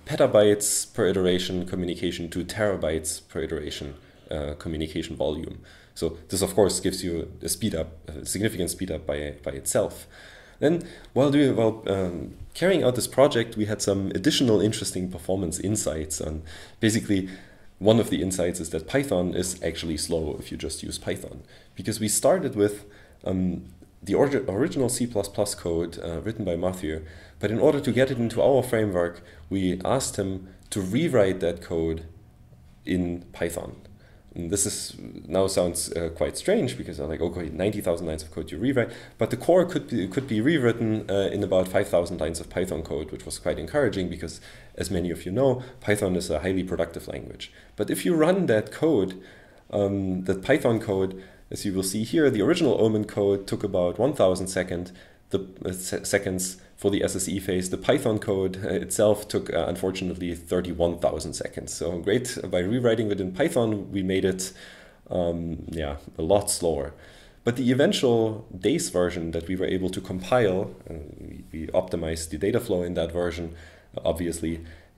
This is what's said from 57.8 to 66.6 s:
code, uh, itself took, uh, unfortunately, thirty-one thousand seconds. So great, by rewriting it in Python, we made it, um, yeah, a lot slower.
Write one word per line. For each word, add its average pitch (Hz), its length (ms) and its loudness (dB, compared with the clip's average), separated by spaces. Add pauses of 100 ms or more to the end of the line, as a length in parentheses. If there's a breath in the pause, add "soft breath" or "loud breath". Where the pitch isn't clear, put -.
code, 95 460 0
uh, 90 40 -4
itself 104 600 2
took, 95 240 -2
uh, 85 160 2
unfortunately, 90 680 -4
thirty-one 85 640 0
thousand 76 360 -2
seconds. - 380 -8
So 85 260 -4
great, 110 380 0 (140)
by 90 80 2
rewriting 110 540 2
it 95 80 -2
in 92 120 -2
Python, 113 600 0
we 98 100 0
made 95 220 2
it, 92 280 0 (560 loud breath)
um, 85 600 -2
yeah, 73 280 -4 (220)
a 82 40 -4
lot 95 280 4
slower. 73 420 0 (520 loud breath)